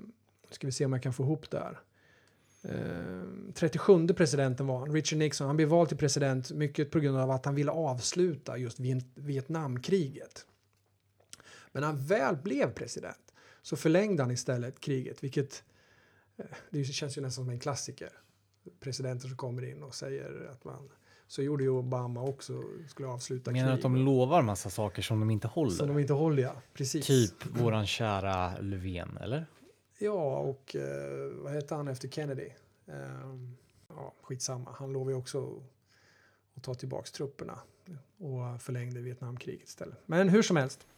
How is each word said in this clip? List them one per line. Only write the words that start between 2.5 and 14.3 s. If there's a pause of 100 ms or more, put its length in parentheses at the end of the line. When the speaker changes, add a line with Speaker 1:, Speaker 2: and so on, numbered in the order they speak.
Speaker 1:
Eh,
trettiosjunde
presidenten
var
han,
Richard
Nixon.
Han
blev
vald
till
president
mycket
på
grund
av
att
han
ville
avsluta
just
Vien-,
Vietnamkriget. (1300)
Men
när
han
väl
blev
president (300)
så
förlängde
han